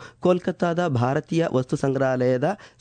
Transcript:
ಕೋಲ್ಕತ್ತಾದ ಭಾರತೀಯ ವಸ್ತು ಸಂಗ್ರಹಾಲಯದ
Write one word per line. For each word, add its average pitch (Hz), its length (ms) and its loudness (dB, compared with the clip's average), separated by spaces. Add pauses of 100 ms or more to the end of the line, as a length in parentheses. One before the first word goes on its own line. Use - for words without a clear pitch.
(200)
ಕೋಲ್ಕತ್ತಾದ 180 680 0
ಭಾರತೀಯ 143 680 0
ವಸ್ತು 127 240 0
ಸಂಗ್ರಹಾಲಯದ 131 800 0 (240)